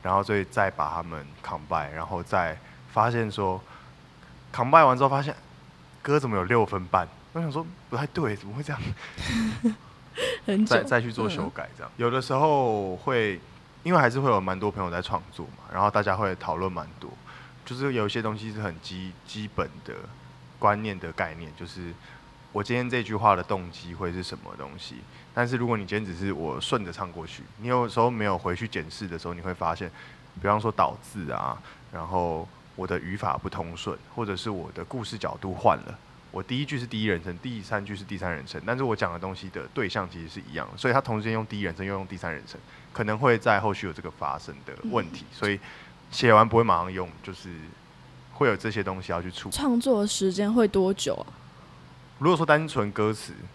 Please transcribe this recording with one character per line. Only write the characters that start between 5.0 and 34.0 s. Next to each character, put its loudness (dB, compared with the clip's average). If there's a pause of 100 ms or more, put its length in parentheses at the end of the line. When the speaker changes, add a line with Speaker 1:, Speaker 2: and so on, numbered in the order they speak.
Speaker 1:
后 6
发 2
现 -4 (680)
歌 4
怎 0
么 0
有 4
六 6
分 -2
半， 4 (260)
我 -4
想 -2
说 -4 (240)
不 -4
太 -2
对， 0
怎 -14
么 -10
会 -6
这 -6
样？ -6 (800)
Speaker 2:
<laughs> 2 (720)
很 4
久。 4
Speaker 1:
再， 4
再 4
去 -4
做 0
修 -2
改 -10
这 -12
样。 -12
Speaker 2:
嗯。 -6
Speaker 1:
有 2
的 2
时 -2
候 2
会， 0 (440)
因 2
为 8
还 8
是 0
会 4
有 6
蛮 -2
多 2
朋 -4
友 -2
在 -2
创 -2 (100)
作 -10
嘛， -18
然 -4
后 6
大 4
家 2
会 0
讨 -4
论 -2
蛮 -8 (120)
多， -12 (520)
就 -10
是 -2
有 2
一 0
些 0
东 0
西 -8
是 -8
很 -2
基-， -10 (140)
基 -8
本 0 (160)
的 -10 (640)
观 4
念 -4
的 -6
概 -4
念， -12
就 -12
是 -10 (580)
我 -2
今 0
天 0
这 2
句 -4
话 6
的 -2
动 -4
机 -12
会 -4
是 -4
什 -8
么 -14
东 -10
西。 -14 (400)
但 2
是 -2
如 0
果 2
你 -4
今 -2
天 -
只 -8
是 -2
我 -4
顺 0
着 -8
唱 -8
过 -10
去， -14 (140)
你 -8
有 2
时 0
候 6
没 0
有 2
回 -2
去 -6
检 -6
视 -8
的 -6
时 -8
候， -6
你 -12
会 -6
发 -2
现， -8 (520)
比 0
方 6
说 0
倒 2
字 -8
啊， -2 (380)
然 -8
后 0 (280)
我 -6
的 0
语 -6
法 -2
不 -6
通 -8
顺， -6 (160)